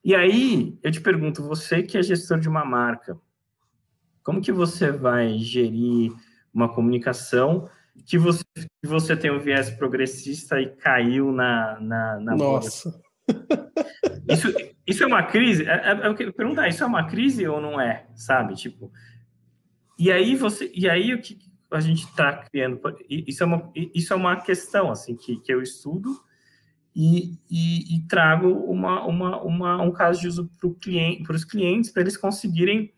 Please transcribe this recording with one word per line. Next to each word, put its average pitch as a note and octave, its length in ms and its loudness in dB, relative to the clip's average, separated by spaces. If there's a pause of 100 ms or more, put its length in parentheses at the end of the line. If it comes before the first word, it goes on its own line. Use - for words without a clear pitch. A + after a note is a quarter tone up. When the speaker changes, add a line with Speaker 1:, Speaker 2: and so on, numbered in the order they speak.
Speaker 1:
E F#3 100 6
aí, F#3+ 680 4
eu D#3 100 -2
te D#3+ 80 -4
pergunto, D#3 420 0
você D#3+ 400 -2
que - 140 -6
é F#3 60 2
gestor F3 360 0
de D#3+ 100 -2
uma D#3 140 0
marca, A#2+ 560 -2 (1040)
como - 200 -2
que A3 80 -2
você E3+ 400 0
vai A#2+ 480 0
gerir A#2 760 0 (400)
uma A#2 160 2
comunicação B2 1000 0 (340)
que - 140 2
você, E3 240 4 (140)
que D#3+ 320 -12
você D#3+ 280 0
tem D#3 140 0
um C#3+ 80 0
viés C#3 320 0
progressista C3 920 -4
e C3 60 -2
caiu C3 640 2
na, A#2 500 0
na, A2 380 -2
na G#2+ 180 -2
bolha? C#3 180 2
Speaker 2:
Nossa. B2+ 460 -6 (1300)
Speaker 1:
Isso, - 260 2 (300)
isso G3 200 0
é - 20 2
uma A#3 160 2
crise? G#3 420 2
É, F3 280 0
é, G#3 140 -2
é - 20 2
o G#3 80 0
que, G#3+ 160 -6
perguntar, C#4 360 0
isso - 140 -2
é D4 40 0
uma F#3 200 0
crise A3 400 0
ou D3+ 140 -2
não D3 200 -4
é? A#2 260 -2 (100)
Sabe, A#2+ 400 0
tipo, - 360 -14 (1040)
e F3 120 4
aí G3 240 4
você, A3+ 400 -2
e F3+ 140 0
aí F#3+ 260 2
o A#3+ 60 -4
que - 180 -18 (320)
a D#3 100 0
gente D#3+ 340 0
tá C#3+ 180 2
criando? C3 480 -4 (280)
I-, D#3 200 -6
isso C#3 140 -4
é E3+ 40 4
uma, E3+ 280 0
i-, D#3+ 200 -8
isso E3+ 180 -2
é G3 40 2
uma F#3 240 0
questão, F#3 500 0
assim, A#2 260 -8
que, A#2+ 200 -8
que - 180 -4
eu B2+ 80 2
estudo F#3+ 580 -8 (760)
e, E3+ 440 2 (100)
e, E3+ 480 0
e E3 120 -2
trago E3+ 400 4
uma, F#3 580 0
uma, F3+ 360 -2
uma, F3 400 0
um F3 100 2
caso F3 280 2
de F3 60 -4
uso F3 320 -4
pro F3 160 -2
clien-, E3+ 480 -2
pros D#3+ 220 -4
clientes, G#3 460 0
pra F3+ 120 0
eles G3 140 0
conseguirem G3+ 800 0